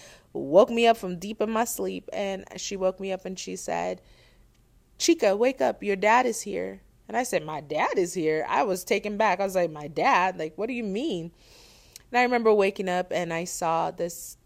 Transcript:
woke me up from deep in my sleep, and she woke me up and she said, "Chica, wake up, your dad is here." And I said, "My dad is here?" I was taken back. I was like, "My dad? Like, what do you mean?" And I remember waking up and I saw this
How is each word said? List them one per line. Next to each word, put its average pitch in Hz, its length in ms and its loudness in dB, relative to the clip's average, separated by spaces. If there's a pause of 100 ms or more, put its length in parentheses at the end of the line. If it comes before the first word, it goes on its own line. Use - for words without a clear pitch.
(320)
woke 151 380 6
me 233 160 4
up 226 100 6
from 180 220 -8
deep 208 220 -6
in 214 100 0
my 226 140 0
sleep, 190 480 -6
and 196 320 -6 (120)
she 196 200 -8
woke 185 240 -2
me 190 120 -6
up 185 140 -8
and 185 120 -10
she 185 180 -10
said, 185 440 -4 (1000)
"Chica, 220 380 4
wake 254 240 2
up, - 220 0
your 196 140 0
dad 226 300 4
is 226 160 -4
here." 190 400 -6 (260)
And 208 80 -6
I 247 60 0
said, 170 220 -2
"My 156 160 -8
dad 151 380 -2
is 175 160 0
here?" 156 340 0
I - 160 2
was 185 200 -2
taken 202 320 -2
back. 196 240 2
I 196 40 0
was 190 100 -2
like, 175 160 2
"My 151 180 -10
dad? 185 500 2
Like, 160 200 -6
what 208 100 -4
do 269 60 -4
you 240 100 -6
mean?" 196 480 -4 (800)
And 240 80 0
I 247 40 6
remember 240 320 4
waking 196 340 2
up 180 240 -2
and 170 200 -2
I 170 120 -4
saw 165 460 -2
this - 560 -8